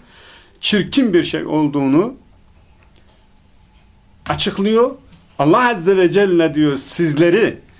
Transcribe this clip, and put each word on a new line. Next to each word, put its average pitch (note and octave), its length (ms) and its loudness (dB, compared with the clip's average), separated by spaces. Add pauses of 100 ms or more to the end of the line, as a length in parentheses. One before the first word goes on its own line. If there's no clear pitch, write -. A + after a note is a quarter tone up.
(600)
çirkin G#3 540 0
bir E3 100 2
şey D#3+ 220 -6
olduğunu D3+ 680 0 (2250)
açıklıyor. G#3+ 600 0 (480)
Allah G3 300 2
Azze F#3+ 280 0
ve F3+ 140 2
Celle E3+ 440 0
diyor, D3 220 0
"Sizleri, E3+ 840 0 (220)